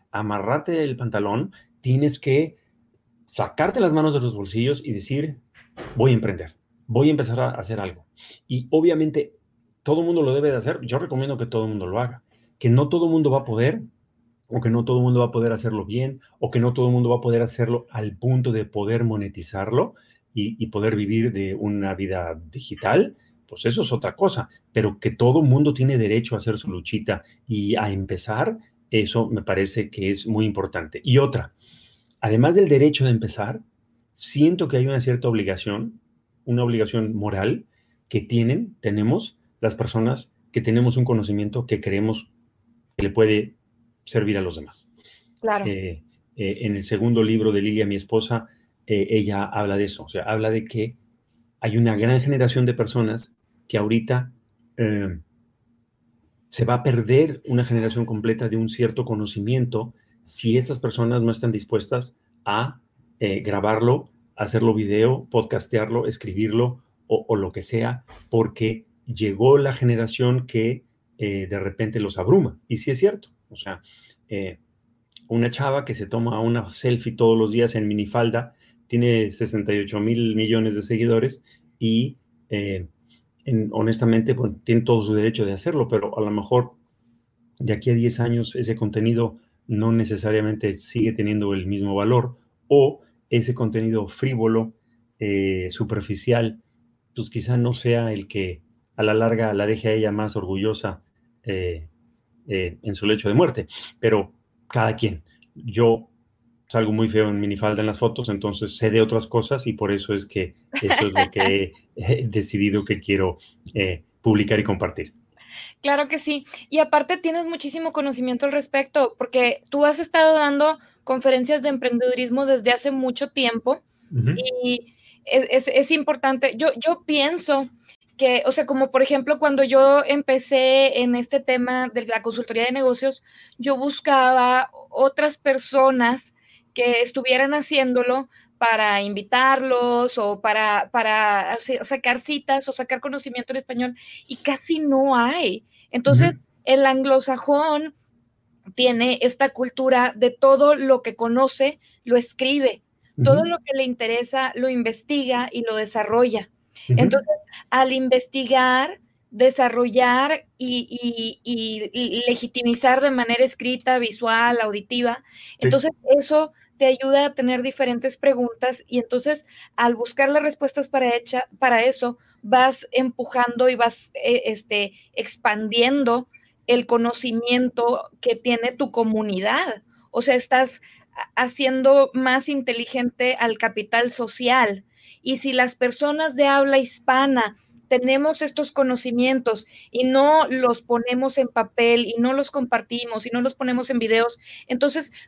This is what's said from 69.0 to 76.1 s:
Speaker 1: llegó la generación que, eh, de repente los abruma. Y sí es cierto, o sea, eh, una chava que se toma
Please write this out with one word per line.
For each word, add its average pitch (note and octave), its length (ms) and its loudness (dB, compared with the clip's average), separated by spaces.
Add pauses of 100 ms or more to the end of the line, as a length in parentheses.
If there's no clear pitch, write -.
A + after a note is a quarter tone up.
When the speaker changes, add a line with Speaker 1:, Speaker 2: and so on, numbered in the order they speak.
Speaker 1:
llegó A2 520 2
la C#3 160 0
generación B2 760 0
que, A2+ 360 -2 (340)
eh, G2 320 -6
de G2+ 100 -6
repente G#2+ 400 -6
los G2+ 180 -6
abruma. B2 500 2
Y A2+ 100 -4
sí C#3 140 -6
es B2+ 80 -4
cierto, G3+ 300 0 (200)
o - 60 -20
sea, F#2+ 260 -14 (480)
eh, G2 300 -8 (680)
una A#2 220 0
chava C3+ 340 -2
que B2+ 100 -8
se G2+ 120 -10
toma A2+ 340 -4